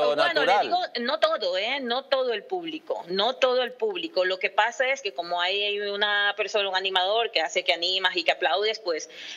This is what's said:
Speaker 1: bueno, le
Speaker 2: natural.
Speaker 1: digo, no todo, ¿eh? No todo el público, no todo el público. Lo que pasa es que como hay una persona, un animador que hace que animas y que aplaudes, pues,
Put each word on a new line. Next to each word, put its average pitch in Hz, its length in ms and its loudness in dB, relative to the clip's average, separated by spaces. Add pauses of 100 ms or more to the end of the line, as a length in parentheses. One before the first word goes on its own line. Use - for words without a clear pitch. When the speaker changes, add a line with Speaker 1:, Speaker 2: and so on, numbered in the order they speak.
Speaker 1:
bueno, 147 200 4
le 339 60 0
Speaker 2:
natural. 285 340 4
Speaker 1:
digo, 349 120 2 (220)
no 269 180 0
todo, 294 380 2
¿eh? 240 240 -2
No 254 240 -4
todo 262 280 0
el 202 100 -6
público, - 640 -6
no 202 260 0
todo 254 280 2
el 240 100 -6
público. 185 520 -2
Lo 185 140 -2
que 202 100 -2
pasa 233 420 0
es 269 100 -4
que 202 120 -6
como 175 280 -2
hay 202 400 0
una 202 560 0
persona, 196 320 0
un 185 60 0
animador 190 560 0
que 160 100 0
hace 175 220 -2
que 180 100 2
animas 180 420 0
y 175 80 0
que 175 80 4
aplaudes, 202 480 0
pues, 165 300 -4 (280)